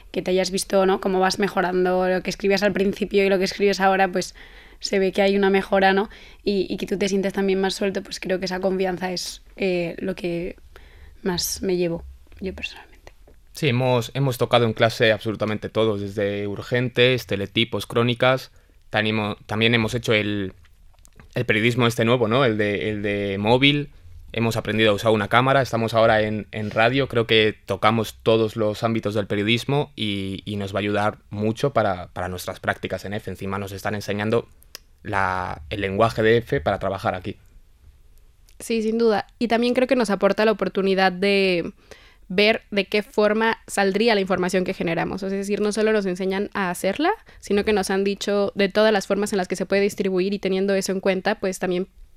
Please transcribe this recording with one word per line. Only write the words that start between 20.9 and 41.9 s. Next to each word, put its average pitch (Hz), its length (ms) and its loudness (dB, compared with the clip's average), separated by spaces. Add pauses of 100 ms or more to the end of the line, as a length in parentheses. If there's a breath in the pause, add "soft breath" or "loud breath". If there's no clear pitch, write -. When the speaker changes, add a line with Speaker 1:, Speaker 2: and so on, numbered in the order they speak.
Speaker 2:
el 117 120 -4
periodismo 117 400 2
este 117 180 0
nuevo, 117 240 2
¿no? 127 160 2
El 110 140 0
de, 104 320 -2
el 104 120 -6
de 101 360 -2
móvil. 139 520 2 (420 soft breath)
Hemos 113 260 0
aprendido 107 320 2
a 101 40 4
usar 110 180 2
una 104 160 0
cámara, 131 340 2
estamos 113 320 -4
ahora 110 260 4
en, 107 320 -4
en 104 180 -6
radio. 123 380 2
Creo 117 180 0
que 110 380 4
tocamos 107 580 0
todos 110 340 2
los 107 260 -2
ámbitos 113 320 -2
del 104 120 -2
periodismo 117 680 0
y, 98 480 -6
y 104 120 -8
nos 101 180 -8
va 101 60 -2
a - 20 -4
ayudar 104 360 -2 (120)
mucho 113 420 -2
para, 95 360 -2
para 90 200 -8
nuestras 92 320 -10
prácticas - 460 -6
en 98 80 -8
efe. 107 160 -8
Encima 98 280 -8
nos 98 140 -8
están 104 220 -6
enseñando 104 520 -2 (560)
la, 92 680 -4
el 104 100 -6
lenguaje 104 420 0
de 110 140 6
efe 120 240 -2
para 98 180 -2
trabajar 95 360 -4
aquí. 92 220 -10 (1200)
Speaker 3:
Sí, 226 240 -2
sin 220 160 -2
duda. 226 280 2 (120)
Y 233 100 -2
también 240 240 2
creo 254 160 2
que 254 80 6
nos 220 140 4
aporta 196 340 2
la 220 80 4
oportunidad 190 600 2
de 190 600 2 (560 soft breath)